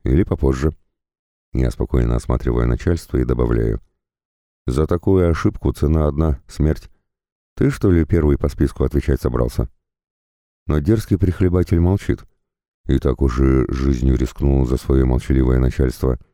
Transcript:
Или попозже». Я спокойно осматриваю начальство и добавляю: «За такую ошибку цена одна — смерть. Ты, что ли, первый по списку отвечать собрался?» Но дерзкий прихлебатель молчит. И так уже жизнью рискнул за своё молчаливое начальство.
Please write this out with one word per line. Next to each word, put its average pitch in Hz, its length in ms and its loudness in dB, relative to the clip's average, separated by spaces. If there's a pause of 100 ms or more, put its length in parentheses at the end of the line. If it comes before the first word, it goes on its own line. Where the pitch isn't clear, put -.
Или 76 200 2
попозже». 67 480 0 (840)
Я 64 160 0
спокойно 58 460 -2
осматриваю 58 500 -2
начальство 64 520 -2
и 64 80 0
добавляю: 57 560 -2 (840)
«За 69 200 0
такую 90 420 2
ошибку 78 440 -2
цена 76 340 0
одна — 73 400 0
смерть. - 420 -2 (680)
Ты, 139 120 2
что 107 220 0
ли, 82 140 4
первый 76 320 2
по 73 100 -2
списку - 380 -2
отвечать 69 340 0
собрался?» 60 480 -2 (1000)
Но 76 120 2
дерзкий 101 380 0
прихлебатель 90 640 0
молчит. - 420 0 (640)
И 65 120 2
так 69 220 -2
уже 65 460 2
жизнью 65 480 0
рискнул 67 500 0
за 62 120 -2
своё 65 280 0
молчаливое 64 540 0
начальство. 64 580 0 (160)